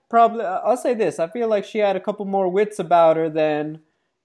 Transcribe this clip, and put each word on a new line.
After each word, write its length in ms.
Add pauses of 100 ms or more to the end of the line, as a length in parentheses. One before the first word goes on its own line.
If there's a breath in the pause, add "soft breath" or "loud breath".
probably, 340
I'll 340
say 180
this, 240
I 100
feel 200
like 180
she 140
had 160
a 40
couple 240
more 240
wits 300
about 400
her 100
than, 520 (440)